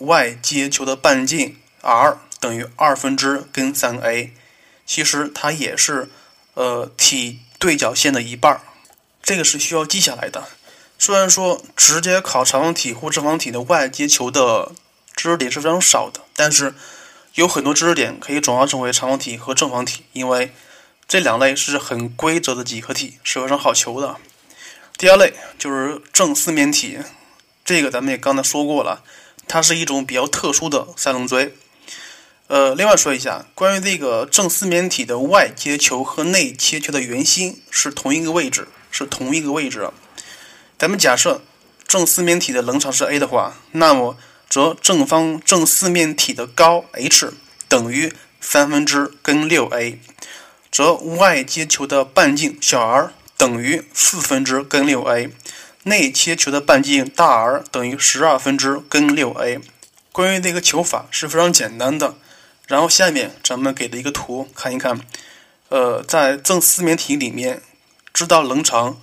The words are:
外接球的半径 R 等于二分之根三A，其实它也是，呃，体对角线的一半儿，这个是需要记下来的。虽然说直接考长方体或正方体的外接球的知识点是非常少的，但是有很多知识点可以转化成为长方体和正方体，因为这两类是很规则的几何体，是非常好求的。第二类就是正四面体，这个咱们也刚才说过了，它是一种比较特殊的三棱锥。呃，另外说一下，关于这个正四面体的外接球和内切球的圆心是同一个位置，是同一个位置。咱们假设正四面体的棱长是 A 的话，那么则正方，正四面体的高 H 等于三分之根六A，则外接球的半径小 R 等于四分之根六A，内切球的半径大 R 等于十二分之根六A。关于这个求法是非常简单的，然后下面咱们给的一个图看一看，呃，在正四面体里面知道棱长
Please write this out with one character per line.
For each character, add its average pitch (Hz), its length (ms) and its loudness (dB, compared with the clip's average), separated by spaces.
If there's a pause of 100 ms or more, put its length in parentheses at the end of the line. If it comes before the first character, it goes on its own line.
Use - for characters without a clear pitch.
外 139 320 2
接 139 360 -4
球 135 160 -4
的 131 120 -2
半 131 280 2
径 143 320 -2 (260)
R 131 360 4 (220)
等 117 160 -4
于 113 180 -8
二 147 220 2
分 135 200 -2
之 139 360 -2
根 135 200 -4
三 123 260 -4
A， 117 340 -4 (520)
其 156 200 -4
实 147 280 -2
它 - 200 -4
也 135 240 -6
是， 139 340 -2 (440)
呃， 123 420 -4
体 120 420 0 (200)
对 165 180 0
角 127 180 -2
线 143 180 2
的 120 100 -2
一 117 120 -10
半 143 160 4
儿， - 120 -2 (600)
这 196 140 -2
个 160 80 -2
是 143 140 0
需 - 160 -4
要 156 100 0
记 180 160 -4
下 139 140 0
来 - 160 -8
的。 - 180 -12 (500)
虽 202 160 0
然 190 140 4
说 180 340 0 (140)
直 156 240 2
接 185 200 2
考 135 220 -2
长 135 200 2
方 165 120 0
体 123 180 -4
或 135 180 -10
正 151 120 -4
方 156 160 0
体 127 120 -6
的 123 100 -6
外 139 280 0
接 147 200 -4
球 123 220 2
的 123 420 2 (420)
知 - 160 -4
识 170 60 2
点 127 160 -4
是 151 80 -6
非 151 80 -2
常 175 120 0
少 110 300 2
的， - 120 -16 (120)
但 151 160 2
是 143 240 0 (600)
有 170 120 2
很 156 160 -2
多 143 120 0
知 165 120 2
识 170 80 4
点 117 240 -2
可 - 140 -10
以 147 80 -2
转 127 160 0
化 131 100 4
成 135 140 -4
为 123 100 -2
长 127 200 -2
方 135 80 0
体 120 180 -10
和 123 180 -8
正 143 160 0
方 123 140 -4
体， - 280 -10
因 127 160 -6
为 127 240 0 (540)
这 185 140 0
两 120 180 0
类 135 160 4
是 143 240 -4
很 120 300 -6
规 160 320 -2
则 135 140 -4
的 123 100 -8
几 117 160 -8
何 131 120 -12
体， 131 300 -10
是 - 180 -4
非 127 60 -4
常 139 120 0
好 127 160 0
求 123 260 -2
的。 139 160 -8 (800)
第 185 120 4
二 190 80 10
类 196 180 4 (240)
就 143 120 -8
是 135 300 -4 (120)
正 151 220 2
四 - 160 -2
面 147 220 2
体， 123 260 -4 (640)
这 170 180 0
个 135 80 -2
咱 123 120 -4
们 135 80 -4
也 127 80 -4
刚 139 160 0
才 135 80 -2
说 147 220 -2
过 143 180 0
了， - 200 -4 (440)
它 160 140 0
是 160 160 2
一 165 80 -4
种 139 200 -4
比 127 100 -10
较 127 120 0
特 147 240 -4
殊 151 200 -2
的 139 260 -2
三 139 160 -2
棱 127 160 -4
锥。 131 260 0 (920)
呃， 139 260 2
另 185 120 0
外 202 100 8
说 151 180 0
一 123 40 -4
下， 107 360 -6
关 190 220 0
于 190 40 -4
这 190 160 -2
个 123 300 -2
正 - 240 2
四 - 160 -2
面 175 220 0
体 127 160 -4
的 120 160 -4
外 156 280 4
接 143 300 -4
球 131 240 0
和 151 220 -4
内 170 280 0
切 151 280 -2
球 - 120 -8
的 139 80 0
圆 123 240 -4
心 185 460 -2
是 - 200 -2
同 139 220 -4
一 160 80 0
个 160 120 -4
位 156 180 0
置， - 160 -6 (240)
是 - 160 -8
同 135 280 -6
一 165 60 0
个 143 120 -4
位 143 180 -4
置。 107 180 -8 (880)
咱 160 140 0
们 202 80 -4
假 135 160 4
设 139 280 0 (440)
正 185 180 2
四 180 180 0
面 175 180 2
体 139 120 -4
的 123 80 0
棱 123 200 -2
长 139 120 -4
是 139 120 0
A 143 160 0
的 131 80 0
话， 107 300 -2 (140)
那 156 220 6
么 123 220 0 (320)
则 156 320 2
正 165 260 4
方， 160 380 0
正 170 200 2
四 185 240 2
面 165 280 0
体 - 160 -2
的 120 140 -8
高 165 460 4
H - 420 0 (340)
等 120 240 0
于 160 200 -2 (280)
三 147 280 2
分 147 160 0
之 143 280 0 (100)
根 151 260 0
六 156 200 2
A， 120 320 -4 (720)
则 156 220 4
外 165 500 2
接 160 200 -6
球 147 220 -2
的 135 180 0
半 151 300 4
径 147 260 -4
小 127 200 0
R 127 320 2 (240)
等 120 260 2
于 139 220 -2 (100)
四 - 260 0
分 135 240 0
之 131 200 0
根 139 200 2
六 139 200 0
A， 120 260 0 (540)
内 185 260 2
切 165 240 0
球 151 160 -2
的 143 100 0
半 143 220 6
径 139 260 2
大 135 360 4
R 127 260 0
等 123 160 -4
于 127 100 -6
十 135 280 0
二 143 140 4
分 139 200 0
之 139 200 0 (100)
根 147 260 2
六 131 200 0
A。 123 260 -4 (500)
关 190 240 0
于 185 60 -2
这 180 120 -2
个 175 80 -4
求 165 220 0
法 - 280 -4
是 - 180 -6
非 160 100 0
常 175 140 4
简 113 240 0
单 135 220 -2
的， 143 180 -2 (500)
然 139 140 2
后 165 80 2
下 180 220 4
面 131 340 -4
咱 127 160 -4
们 135 140 -2
给 123 120 -6
的 117 120 -10
一 123 40 -10
个 143 80 -4
图 135 440 -8
看 127 180 -8
一 127 60 -6
看， 131 200 -2 (680)
呃， 127 340 0
在 139 360 2
正 175 200 2
四 - 240 2
面 165 140 2
体 147 200 -2
里 127 140 -4
面 123 300 -6 (540)
知 170 120 -2
道 165 160 6
棱 139 220 -2
长 120 380 0